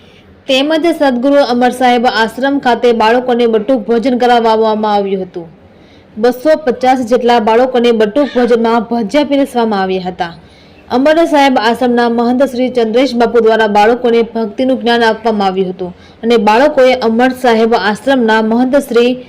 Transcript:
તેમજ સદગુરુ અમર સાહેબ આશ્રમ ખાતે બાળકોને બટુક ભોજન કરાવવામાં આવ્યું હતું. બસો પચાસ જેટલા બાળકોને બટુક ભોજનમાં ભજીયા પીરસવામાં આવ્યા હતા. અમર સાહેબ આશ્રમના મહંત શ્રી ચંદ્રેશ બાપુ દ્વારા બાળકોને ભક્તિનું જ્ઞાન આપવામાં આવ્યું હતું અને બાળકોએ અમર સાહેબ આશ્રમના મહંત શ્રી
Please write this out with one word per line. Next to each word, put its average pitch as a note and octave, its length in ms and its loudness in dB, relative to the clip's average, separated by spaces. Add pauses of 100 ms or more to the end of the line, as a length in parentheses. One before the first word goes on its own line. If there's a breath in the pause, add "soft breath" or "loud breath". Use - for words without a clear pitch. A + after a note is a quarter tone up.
(480 loud breath)
તેમજ D4 380 0 (120)
સદગુરુ C4+ 360 0
અમર B3 360 2
સાહેબ B3 360 0
આશ્રમ A#3 520 -2
ખાતે B3 340 0
બાળકોને A#3+ 540 0
બટુક A3 400 0
ભોજન A#3 320 0
કરાવવામાં A3 760 0
આવ્યું G3 280 -2
હતું. F3 260 -12 (680 loud breath)
બસો B3 380 0
પચાસ B3+ 420 0
જેટલા A#3+ 420 0
બાળકોને A#3+ 520 2
બટુક A3 340 0
ભોજનમાં A#3 540 0
ભજીયા A#3 440 -2
પીરસવામાં A#3+ 560 -2
આવ્યા F#3+ 260 -2
હતા. F3+ 280 -6 (560 loud breath)
અમર D#4 340 2
સાહેબ C#4 340 2
આશ્રમના A#3+ 500 0
મહંત A#3+ 340 0
શ્રી B3+ 260 -2
ચંદ્રેશ A#3 460 -2
બાપુ A#3 260 0
દ્વારા A3 260 2
બાળકોને A#3 560 2
ભક્તિનું A3+ 580 -4
જ્ઞાન A#3 240 0
આપવામાં A3 440 -2
આવ્યું F#3 220 -2
હતું F#3 260 -10 (260 loud breath)
અને A#3 140 2
બાળકોએ B3+ 580 2
અમર A#3+ 340 0
સાહેબ A#3 460 0
આશ્રમના A3 680 0
મહંત B3 340 0
શ્રી B3 520 0